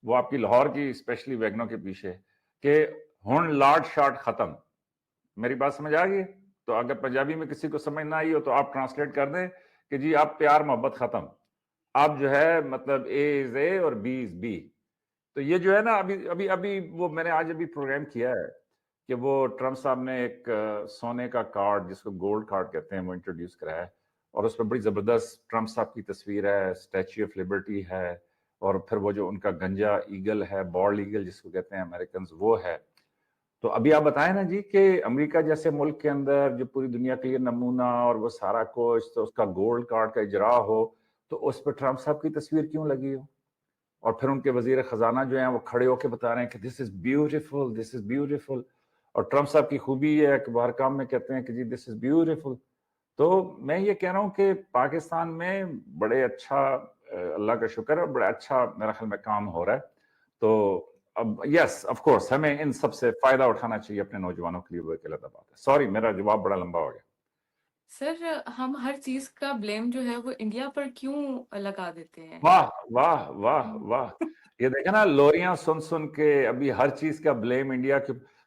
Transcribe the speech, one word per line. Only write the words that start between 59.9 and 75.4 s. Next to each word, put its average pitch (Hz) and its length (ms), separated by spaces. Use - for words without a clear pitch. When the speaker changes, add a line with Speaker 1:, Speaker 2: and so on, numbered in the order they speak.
Speaker 1:
تو 104 460
اب 117 120
یس، 139 400
of - 260
course، 107 200
ہمیں 143 280
ان 151 120
سب 120 220
سے 120 180
فائدہ 131 320
اٹھانا 113 340
چاہیے 104 240
اپنے 98 180
نوجوانوں 87 420
کے - 140
لیے، 85 60
وہ 80 100
ایک 80 140
علیحدہ 76 280
بات - 180
ہے۔ - 60
سوری، 135 300
میرا 110 240
جواب 104 280
بڑا 98 160
لمبا 87 240
ہو 76 120
گیا۔ - 120
Speaker 2:
سر، 311 280
ہم 254 180
ہر 269 200
چیز 269 240
کا 277 220
بلیم 214 380
جو 254 140
ہے 240 140
وہ 240 220
انڈیا 214 300
پر 285 140
کیوں 269 560
لگا 196 440
دیتے 165 320
ہیں؟ 165 160
Speaker 1:
واہ، 170 240
واہ، 127 380
واہ، 110 380
Speaker 2:
ہم 107 240
Speaker 1:
واہ۔ 120 180
یہ 127 100
دیکھیں 139 220
نا، 214 140
لوریاں 160 500